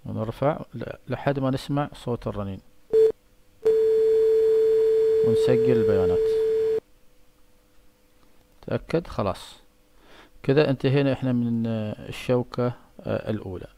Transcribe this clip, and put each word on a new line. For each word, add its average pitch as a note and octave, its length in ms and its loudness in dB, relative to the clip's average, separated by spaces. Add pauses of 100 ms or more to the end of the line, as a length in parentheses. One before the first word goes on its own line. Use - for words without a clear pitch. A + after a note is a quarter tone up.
ونرفع A2 560 -4 (120)
ل-، A#2+ 100 -10 (240)
لحد C3+ 320 -2
ما C3 100 0
نسمع C#3+ 440 -4
صوت - 340 -6
الرنين، G2+ 320 -6 (2750)
ونسجل A#2+ 440 2
البيانات. F#2+ 580 2 (2500)
تأكد، D#3+ 400 -4
خلاص - 480 -6 (880)
كذا C#3+ 260 4
انتهينا C3+ 440 2
احنا B2+ 200 -2
من، A#2 340 0
آه، G#2+ 420 -6
الشوكة، B2 640 -2 (280)
آه، G#2+ 300 -4
الأولى. G2 360 -8 (100)